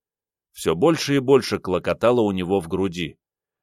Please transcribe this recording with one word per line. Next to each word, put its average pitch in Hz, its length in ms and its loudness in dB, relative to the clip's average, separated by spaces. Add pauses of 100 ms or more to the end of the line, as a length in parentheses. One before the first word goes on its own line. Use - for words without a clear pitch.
(520)
Всё - 240 -2
больше 143 400 0
и 139 40 2
больше 127 400 2
клокотало 95 600 0
у 104 100 2
него 92 280 -2
в 82 80 -8
груди. 90 500 -6 (460)